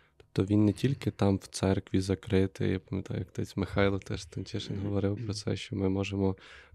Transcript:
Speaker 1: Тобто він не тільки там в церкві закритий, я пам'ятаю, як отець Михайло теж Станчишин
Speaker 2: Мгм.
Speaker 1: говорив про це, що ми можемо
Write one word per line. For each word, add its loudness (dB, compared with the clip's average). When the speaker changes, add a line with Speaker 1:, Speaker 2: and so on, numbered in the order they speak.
Speaker 1:
Тобто 0
він 6
не 6
тільки 0
там 2
в -6
церкві 0
закритий, 2
я 0
пам'ятаю, -6
як -8
отець -6
Михайло 2
теж -8
Станчишин -8
Speaker 2:
Мгм. -6
Speaker 1:
говорив -2
про -4
це, -4
що -8
ми 2
можемо 0